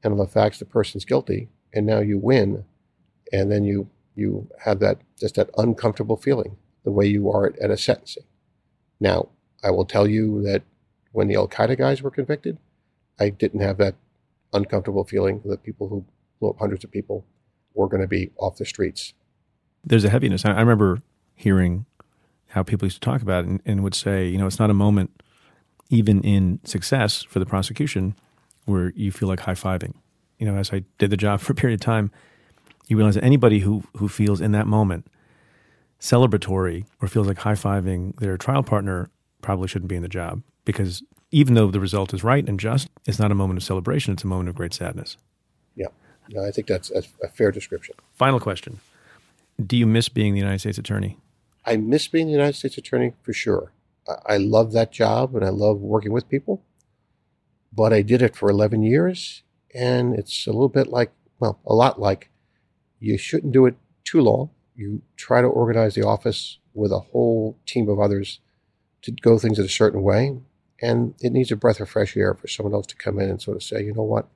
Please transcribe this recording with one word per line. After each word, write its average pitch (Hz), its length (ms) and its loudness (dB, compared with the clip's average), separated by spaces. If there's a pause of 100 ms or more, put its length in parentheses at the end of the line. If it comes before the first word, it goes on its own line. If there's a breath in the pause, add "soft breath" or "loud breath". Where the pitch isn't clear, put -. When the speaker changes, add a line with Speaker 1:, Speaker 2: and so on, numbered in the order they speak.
Speaker 1:
And 107 100 0
on 101 60 0
the 98 80 0
facts, 107 320 2
the - 60 -10
person's 101 400 -4
guilty, 117 440 -2 (260)
and 104 100 0
now 110 140 2
you 104 200 0
win. 104 460 2 (680)
And 98 180 0
then 104 140 0
you, 101 260 -2 (240)
you 101 340 -6 (160)
have 101 160 0
that, 101 180 2 (200)
just - 160 -6
that - 240 0
uncomfortable 110 580 0
feeling, 117 400 -2 (280)
the 101 80 -2
way 101 140 4
you 101 240 2
are 101 180 2
at, - 100 -6
at 104 120 0
a 101 60 2
sentencing. - 460 -4 (800)
Now, 90 280 0 (340)
I 98 100 0
will 92 120 2
tell 101 240 2
you 107 340 0
that 101 200 -2 (500)
when 104 160 0
the 98 60 0
Al 98 140 2
Qaeda 117 280 0
guys 135 260 0
were 135 80 -6
convicted, 151 460 -6 (600)
I 104 120 2
didn't 101 300 -2
have 98 180 0
that 98 180 2 (560)
uncomfortable 98 520 -2
feeling 98 400 -2
that 101 200 -6
people 104 240 -10
who 101 180 -8 (340)
blew 107 100 0
up - 80 -10
hundreds 98 260 -4
of - 60 -18
people 101 360 -8 (480)
were 98 140 0
gonna 95 180 0
be 92 320 -2
off 95 180 -4
the - 80 -8
streets. - 480 -6 (720)
Speaker 2:
There's 113 200 4
a 104 60 4
heaviness. 107 340 0
I, 107 80 2
I 95 80 2
remember 107 420 4 (320)
hearing 92 500 2 (680 soft breath)
how 95 120 -2
people 98 240 -2
used - 160 -6
to - 20 -14
talk 127 180 -2
about 92 220 0
it 90 40 -6
and, 95 180 -4
and 101 160 0
would 98 120 -2
say, 95 340 -2
you 92 100 -2
know, 98 80 0
"It's 92 120 -4
not 107 120 4
a 104 40 4
moment, 101 480 2 (680 soft breath)
even 107 320 4
in 98 420 2
success 107 580 -2
for - 160 -6
the 92 80 -2
prosecution, 98 680 -4 (520 soft breath)
where 90 280 0
you 98 160 -4
feel 95 180 -4
like 92 120 -2
high-fiving." 92 540 -6 (440)
You 110 80 -4
know, 101 100 -2
as 98 160 -4
I 95 120 -4 (140)
did 101 120 2
the 104 60 0
job 101 240 0
<laughs> - 20 -16
for - 100 -4
a - 40 0
period 117 240 0
of - 40 -12
time, 110 260 0 (760 soft breath)
you 110 100 2
realize 107 180 6
that 107 100 0
anybody 120 360 6
who, 101 220 0 (140)
who 101 120 -2
feels 104 320 0
in 104 120 0
that 104 140 0
moment 104 400 2 (920 soft breath)
celebratory 95 840 2 (160)
or 95 80 -2
feels 107 180 0
like 98 120 -2
high-fiving 95 840 -2
their 98 160 -4
trial 135 260 0
partner 98 480 -2 (320)
probably 95 240 -4
shouldn't 90 220 -6
be 87 80 -4
in 85 60 -6
the 87 60 -8
job, 90 340 -8 (220)
because 98 380 -4 (280)
even 143 240 6
though 107 160 6
the 98 100 0
result 95 340 -4
is 90 80 -6
right 131 260 0
and 98 120 -4
just, 120 280 -2 (180)
it's 107 120 -2
not 104 140 2
a - 20 2
moment 95 240 -2
of 90 60 -8
celebration, 95 480 -2
it's 90 120 -6
a - 20 -2
moment 92 220 -4
of 87 60 -8
great 87 180 -8
sadness. - 440 -10 (580)
Speaker 1:
Yeah. - 140 -10 (400 soft breath)
No, 104 160 -8
I 101 60 -4
think 101 180 -6
that's 95 220 -4
a, 95 120 -4 (200)
a - 60 -8
fair 107 220 0
description. - 460 -10 (180)
Speaker 2:
Final 131 260 2
question. 101 400 -10 (840 soft breath)
Do 110 120 0
you 117 100 4
miss 113 220 2
being 104 260 0
the 98 60 0
United 98 200 -2
States 107 180 -6
Attorney? 101 400 -4 (460)
Speaker 1:
I 117 120 0
miss 113 300 0
being 165 200 0
the 156 60 -2
United 143 220 2
States - 240 -8
Attorney 123 440 -2
for 107 100 -8
sure. - 400 -2 (340)
I, - 280 -4
I - 20 4
love 107 360 4
that 113 200 2
job 120 420 0
and 110 100 0
I 95 40 0
love 101 320 2
working 107 320 -2
with 120 160 -2
people, 165 340 -4 (1120)
but 110 200 4
I 107 100 6
did 120 200 2
it 117 140 2
for 101 140 2
eleven 107 320 2
years, 165 600 0 (320)
and 123 420 0
it's - 300 -8
a 113 60 -4
little 123 160 2
bit 131 200 2
like, 120 220 0 (300)
well, 110 260 -2
a 107 80 2
lot 120 260 4
like, 98 300 -2 (720)
you 107 180 -2
shouldn't 151 340 -4
do 131 140 8
it 123 80 2 (300)
too - 160 2
long. 131 300 4 (240)
You 104 280 -10 (140)
try 120 240 2
to 123 80 4
organize 113 460 2
the 107 120 0
office - 520 -2 (160)
with 104 180 0
a 95 80 -2
whole 113 640 0
team 113 220 -2
of 101 100 0
others 101 420 -2 (600)
to - 80 -10
go 113 280 4
things 110 200 0
in 101 60 2
a 95 40 -6
certain 104 340 2
way, 113 340 2 (440)
and 120 400 0
it 123 120 -2
needs 127 180 0
a 113 60 -2
breath 110 240 2
of 101 80 -8
fresh 104 280 -2
air 98 180 0
for - 140 -18
someone 104 260 -6
else 101 140 -2
to - 80 -18
come 98 220 -6
in 98 100 0
and 95 140 -4
sort 101 140 -6
of 98 60 -12
say, 107 200 -6
"You 104 100 -6
know 110 100 -4
what? 110 340 -2